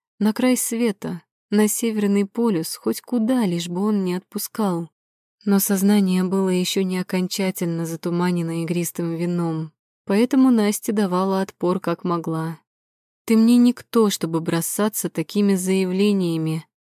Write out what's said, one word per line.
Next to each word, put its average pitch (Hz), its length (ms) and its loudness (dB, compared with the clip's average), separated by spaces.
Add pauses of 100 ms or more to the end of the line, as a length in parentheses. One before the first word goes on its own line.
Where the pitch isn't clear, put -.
(200)
на 208 140 2
край 254 240 2
света, 208 640 -4 (280)
на 208 180 4
Северный 208 580 0
полюс, 196 500 -2
хоть - 260 -4
куда, 240 440 0
лишь 170 220 -2
бы 175 140 -4
он 208 220 0
не 180 120 -2
отпускал. 185 720 -4 (560)
Но 202 140 4
сознание 196 640 2
было 190 260 0
ещё 180 340 0
не 185 160 -2
окончательно 180 840 -4
затуманено 170 800 -2
игристым 170 520 -4
вином, 165 560 -4 (340)
поэтому 254 460 4
Настя 214 420 0
давала 190 480 0
отпор 185 380 -2
как - 240 -4
могла. 165 560 -4 (680)
«Ты 226 120 4
мне 226 200 6
никто, 240 520 4
чтобы 165 300 -2
бросаться 170 720 -2
такими 202 460 0
заявлениями». 185 1120 0 (260)